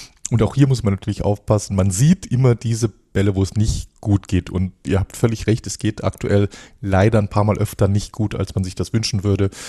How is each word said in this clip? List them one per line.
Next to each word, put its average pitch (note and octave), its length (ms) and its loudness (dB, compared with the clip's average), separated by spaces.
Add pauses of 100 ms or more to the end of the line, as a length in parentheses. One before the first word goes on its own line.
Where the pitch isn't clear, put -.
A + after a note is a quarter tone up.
(300)
Und A2 120 2
auch G#2 120 -2
hier C#3 120 4
muss C3 160 0
man G2 120 0
natürlich - 280 -6
aufpassen. G2+ 540 0
Man F#2+ 140 2
sieht C#3 360 2
immer B2 280 2
diese A2+ 340 -2
Bälle, G2 480 -2
wo G2 60 2
es - 120 -2
nicht - 460 -2
gut G2+ 260 0
geht. - 220 -2
Und F#3 240 -2 (140)
ihr F#2+ 120 0
habt - 180 -4
völlig A2+ 300 -2
recht, - 200 -2
es - 120 -10
geht - 240 -4
aktuell G2+ 460 0 (320)
leider G2+ 380 2
ein G2+ 100 0
paar G#2 160 0
Mal G#2 140 2
öfter G#2 300 0
nicht G2+ 240 0
gut, G#2+ 220 -4
als - 200 -4
man F#2+ 100 -2
sich F#2 100 -10
das - 200 -6
wünschen A2 280 -2
würde. G2 280 2 (180)